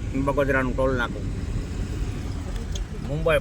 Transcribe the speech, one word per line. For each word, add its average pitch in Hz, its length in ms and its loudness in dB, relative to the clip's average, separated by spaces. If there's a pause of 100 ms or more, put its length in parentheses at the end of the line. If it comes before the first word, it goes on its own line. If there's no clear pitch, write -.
(260)
બગોદરાનું 135 480 4
ટોલ 131 260 4
નાકું. - 240 -2 (1800)
મુંબઈ 156 320 4